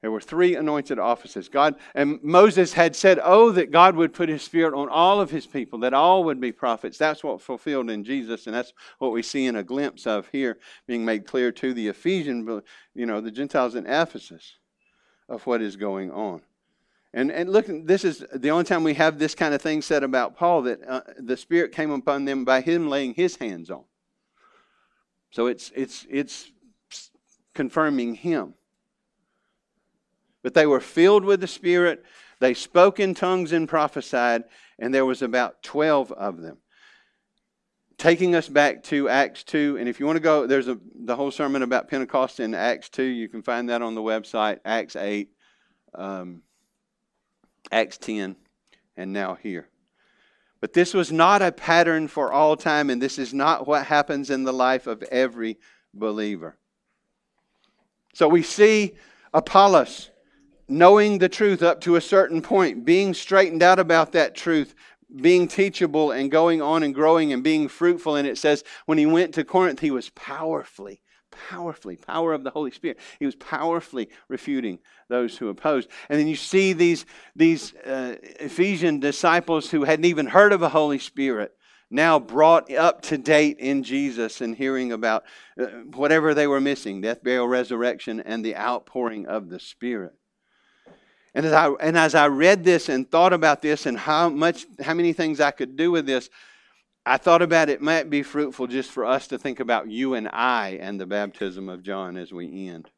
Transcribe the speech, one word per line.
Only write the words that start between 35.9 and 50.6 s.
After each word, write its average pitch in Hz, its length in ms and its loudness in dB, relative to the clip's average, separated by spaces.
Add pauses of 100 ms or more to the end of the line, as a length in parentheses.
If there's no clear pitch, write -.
of 95 280 -8
them. 78 180 -16 (1400)
Taking 175 360 4
us 165 140 0
back 147 360 2
to 139 260 -2
Acts 135 340 0
two, 147 340 -2
and 120 120 -6
if 117 100 -8
you 139 60 -4
want 160 100 -2
to 156 80 -4
go, 151 240 2
there's 131 220 0
a, 123 80 -6 (260)
the 120 140 -4
whole 139 140 -4
sermon 139 320 -4
about 123 260 -2
Pentecost 131 500 -4
in 110 140 -6
Acts 107 340 -4
two. - 160 -6
You 120 240 -6
can 110 140 -14
find 120 260 -6
that 120 140 -4
on 113 120 -8
the 110 80 -8
website, 110 600 -4
Acts 110 320 -6
eight, 104 360 -6 (640)
um, 90 480 -14 (1300)
Acts 110 280 -4
ten, 98 400 -8 (580)
and 95 160 -12
now 95 300 -8
here. 87 260 -12 (960)